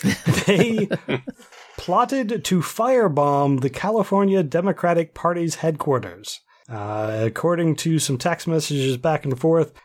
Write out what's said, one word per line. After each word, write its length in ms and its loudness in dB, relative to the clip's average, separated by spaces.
<laughs> 420 0
They 440 2
plotted 680 0
to 160 2
firebomb 1000 2
the 100 0
California 720 0
Democratic 720 0
Party's 420 -2
headquarters. 840 -4
Uh, 580 -4
according 500 0
to 220 0
some 180 0
text 320 -2
messages 480 0
back 280 -2
and 140 -2
forth, 340 2